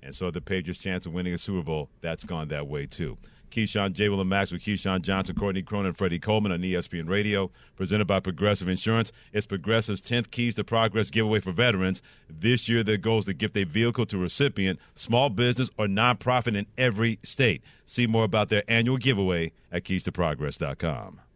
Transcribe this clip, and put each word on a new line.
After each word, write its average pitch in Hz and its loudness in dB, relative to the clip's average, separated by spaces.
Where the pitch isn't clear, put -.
And 69 -14
so 90 -4
the 82 -6
Patriots' 90 -4
chance 92 -4
of 82 -10
winning 90 -4
a 85 -4
Super 92 -4
Bowl, 76 -4
that's 82 -8
gone 80 -6
that 73 -6
way 71 -6
too. 71 -8
Keyshawn, 101 0
J. 104 2
Will, 98 0
and 95 0
Max 98 2
with 87 -6
Keyshawn 95 -2
Johnson, 92 -2
Courtney 95 -2
Cronin, 101 -2
and 85 -4
Freddie 87 0
Coleman 104 2
on 87 -2
E 92 0
S 87 -2
P 85 -8
N 80 -6
Radio, 101 0
presented 98 0
by 98 2
Progressive 95 0
Insurance. 110 0
It's 104 0
Progressive's 104 0
tenth 120 -2
Keys 120 0
to 107 -2
Progress 110 2
giveaway 110 2
for 92 -6
veterans. 95 2
This 107 0
year, 117 4
their 107 2
goal 110 2
is 101 0
to 95 -4
gift 104 -2
a 98 2
vehicle 113 0
to 101 -4
a - -2
recipient, 95 0
small 123 2
business, 123 0
or 107 0
nonprofit 120 2
in 101 -2
every 113 0
state. 110 0
See - 0
more 110 4
about 107 2
their 104 4
annual 117 4
giveaway 95 2
at 87 -2
keys 92 -2
to 87 -2
progress 73 -2
dot 71 -4
com. 69 -6